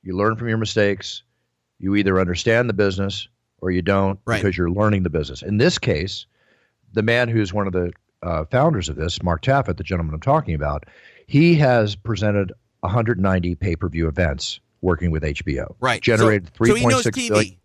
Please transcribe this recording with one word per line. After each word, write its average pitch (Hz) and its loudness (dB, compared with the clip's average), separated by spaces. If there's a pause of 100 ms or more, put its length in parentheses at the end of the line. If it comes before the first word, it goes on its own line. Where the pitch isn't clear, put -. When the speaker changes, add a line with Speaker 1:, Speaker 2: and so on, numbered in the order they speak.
Speaker 1:
you 92 -8
learn 107 2
from 117 -6
your 110 0
mistakes, 104 -2 (560)
you 95 -2
either 98 4
understand 113 2
the 110 -2
business 98 -2 (300)
or 92 -4
you 90 0
don't 98 2
Speaker 2:
Right. 113 -2
Speaker 1:
because 95 0
you're 87 0
learning 101 2
the 85 0
business. 73 -4
In 104 -2
this - 2
case, - -4 (680)
the 110 -2
man 117 2
who's 107 0
one 101 -2
of 95 -4
the, 90 -2 (280)
uh, 82 -2
founders 131 2
of - -8
this, 80 -6
Mark 85 0
Taffet, 131 0
the 92 -8
gentleman 82 -4
I'm 78 -8
talking 135 0
about, 73 -4 (420)
he 170 6
has 120 2
presented 101 -2 (320)
a 90 -2
hundred 113 0
ninety 90 2
pay-per-view 82 -2
events 76 -2 (220)
working 87 0
with 78 -2
H 76 -4
B 69 -4
O. - -14
Speaker 2:
Right. 123 -2
Speaker 1:
Generated 107 2
Speaker 2:
So, 113 2
so 117 6
he 170 0
knows 247 4
Speaker 1:
three 117 0
point - -8
six 247 -4
billion. 107 2
Speaker 2:
T 95 -12
V. - -20